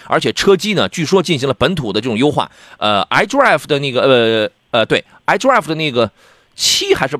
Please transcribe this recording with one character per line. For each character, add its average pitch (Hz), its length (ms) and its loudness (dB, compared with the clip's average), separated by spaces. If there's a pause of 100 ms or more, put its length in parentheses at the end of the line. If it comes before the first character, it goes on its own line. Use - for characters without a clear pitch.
而 151 140 0
且 113 140 -2
车 196 240 2
机 214 160 -4
呢， 123 160 0
据 165 160 -6
说 180 180 2
进 156 160 -2
行 139 80 -4
了 131 60 0
本 156 220 -2
土 117 180 -4
的 107 80 -2
这 127 80 -4
种 107 80 -2
优 139 120 2
化。 135 220 -4 (260)
呃， 104 320 0
iDrive 202 580 0
的 143 120 0
那 143 100 -4
个， 123 120 0
呃， 113 480 2 (220)
呃， 110 140 2
对， 110 200 0 (220)
iDrive 208 380 2
的 156 100 -4
那 156 140 -4
个 117 220 0 (440)
七 - 380 0
还 147 140 0
是， 143 120 -6